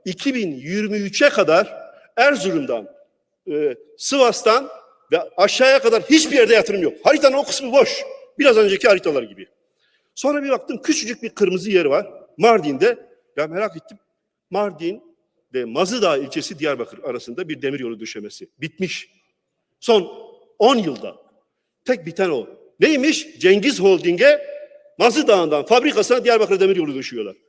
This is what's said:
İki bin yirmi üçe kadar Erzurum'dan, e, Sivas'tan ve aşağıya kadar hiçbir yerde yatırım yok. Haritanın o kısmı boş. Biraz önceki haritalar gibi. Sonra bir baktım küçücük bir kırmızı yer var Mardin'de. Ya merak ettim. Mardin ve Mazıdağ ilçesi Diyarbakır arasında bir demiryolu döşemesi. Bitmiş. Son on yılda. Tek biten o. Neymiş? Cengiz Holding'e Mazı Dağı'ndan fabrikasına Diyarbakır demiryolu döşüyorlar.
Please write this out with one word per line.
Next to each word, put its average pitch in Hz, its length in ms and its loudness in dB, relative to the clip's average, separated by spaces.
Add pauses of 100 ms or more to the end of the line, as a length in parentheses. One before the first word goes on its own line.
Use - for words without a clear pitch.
İki 254 300 -6
bin 185 200 -6
yirmi 196 420 -6
üçe 202 320 0
kadar 185 580 0 (300)
Erzurum'dan, 185 720 0 (640)
e, 147 240 -2 (220)
Sivas'tan 262 720 2 (420)
ve 165 100 2 (160)
aşağıya 254 420 4
kadar 226 240 0
hiçbir 277 340 2
yerde 226 160 6
yatırım 202 280 2
yok. 156 120 -2 (100)
Haritanın 277 340 4
o 285 60 0
kısmı 269 280 -8
boş. 247 320 2 (360)
Biraz 269 180 4
önceki 202 300 2
haritalar 170 360 0
gibi. 98 240 -20 (680)
Sonra 285 280 -2
bir 277 60 -6
baktım 247 320 -4
küçücük 233 420 -4
bir 226 60 -10
kırmızı 185 420 -2
yer 175 140 2
var 156 220 0 (300)
Mardin'de. 190 600 2 (400)
Ya 151 100 -4
merak 185 280 -6
ettim. 180 220 -20 (520)
Mardin 185 540 -6 (500)
ve 127 120 -6
Mazıdağ 175 520 -2
ilçesi 143 420 -8
Diyarbakır 131 440 -8
arasında 123 460 -10
bir 139 120 -12
demiryolu 131 380 -8
döşemesi. 104 480 -16 (140)
Bitmiş. - 480 -10 (680)
Son - 480 -2 (320)
on 254 160 4
yılda. 135 400 -6 (720)
Tek 208 200 -4
biten 180 240 -4
o. 123 180 -4 (320)
Neymiş? 285 600 0
Cengiz 196 400 2
Holding'e 185 680 2 (520)
Mazı 247 300 2
Dağı'ndan 156 380 2
fabrikasına 240 580 2
Diyarbakır 208 360 2
demiryolu 180 360 0
döşüyorlar. 117 400 -10 (140)